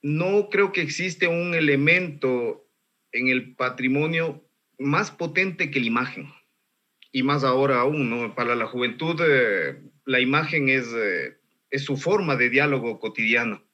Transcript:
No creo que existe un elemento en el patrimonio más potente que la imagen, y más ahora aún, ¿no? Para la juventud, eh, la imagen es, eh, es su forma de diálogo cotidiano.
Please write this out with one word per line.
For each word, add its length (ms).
No 480
creo 220
que 100
existe 460
un 260
elemento 1120
en 180
el 260
patrimonio 920
más 340
potente 600
que 80
la 80
imagen, 420
y 120
más 200
ahora 360
aún, 300
¿no? 260
Para 200
la 120
juventud, 580
eh, 540
la 140
imagen 480
es, 260
eh, 440
es 140
su 100
forma 400
de 140
diálogo 500
cotidiano. 640